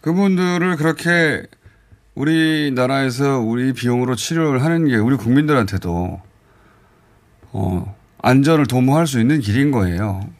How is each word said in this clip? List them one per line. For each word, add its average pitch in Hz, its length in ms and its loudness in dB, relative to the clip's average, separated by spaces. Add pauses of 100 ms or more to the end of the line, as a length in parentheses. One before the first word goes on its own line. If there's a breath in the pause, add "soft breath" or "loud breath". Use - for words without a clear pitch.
그분들을 180 720 0
그렇게 160 680 0 (680 soft breath)
우리나라에서 139 1200 0
우리 120 340 -2
비용으로 123 440 -2
치료를 147 480 -2
하는 165 240 0
게 123 80 2
우리 117 200 2
국민들한테도, 101 1040 0 (1300 soft breath)
어, 95 440 -6 (260)
안전을 139 440 4
도모할 131 400 2
수 135 140 -2
있는 139 200 2
길인 120 300 0
거예요. 98 580 -2 (120)